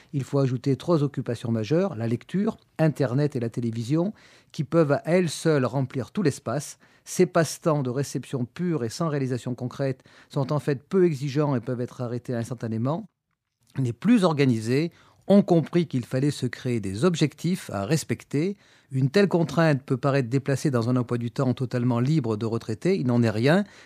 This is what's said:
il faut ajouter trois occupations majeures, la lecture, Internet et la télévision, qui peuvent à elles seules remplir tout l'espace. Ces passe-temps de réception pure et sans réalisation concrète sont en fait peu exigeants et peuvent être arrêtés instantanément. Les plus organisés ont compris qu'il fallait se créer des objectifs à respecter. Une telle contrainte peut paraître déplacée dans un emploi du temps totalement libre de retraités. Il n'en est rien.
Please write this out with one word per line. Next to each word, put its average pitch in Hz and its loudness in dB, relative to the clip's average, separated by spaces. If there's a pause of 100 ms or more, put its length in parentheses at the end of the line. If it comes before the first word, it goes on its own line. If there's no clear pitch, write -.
(140)
il 135 -2
faut 143 -2
ajouter 131 0
trois 160 2
occupations 120 -4
majeures, 147 0
la 113 -4
lecture, 190 -2 (220)
Internet 143 2
et 123 -2
la 117 -4
télévision, 120 -2 (360)
qui 156 -4
peuvent 156 4
à 131 0
elles 175 2
seules 143 0
remplir 123 -4
tout 208 -4
l'espace. 139 -2 (260)
Ces - 2
passe-temps 156 0
de 127 -4
réception 127 -6
pure 165 -4
et 113 -4
sans 165 -4
réalisation 131 -4
concrète 127 -6 (280)
sont 135 -2
en 151 0
fait 139 -2
peu 185 2
exigeants 147 0
et 117 0
peuvent 123 -6
être - -10
arrêtés 123 -6
instantanément. 117 -4 (720)
Les 123 -2
plus 202 2
organisés 135 2 (340)
ont 202 8
compris 170 2
qu'il 123 -4
fallait 135 0
se 139 -4
créer 120 -4
des 98 -4
objectifs 165 0
à 101 -2
respecter. 156 -2 (340)
Une 131 0
telle 202 4
contrainte 165 2
peut 131 -2
paraître 135 0
déplacée 139 -2
dans 117 0
un 127 2
emploi 120 -2
du 117 -4
temps 131 0
totalement 120 -2
libre 123 0
de 113 -4
retraités. 113 -2
Il 143 -2
n'en 120 4
est 117 4
rien. 135 4 (220)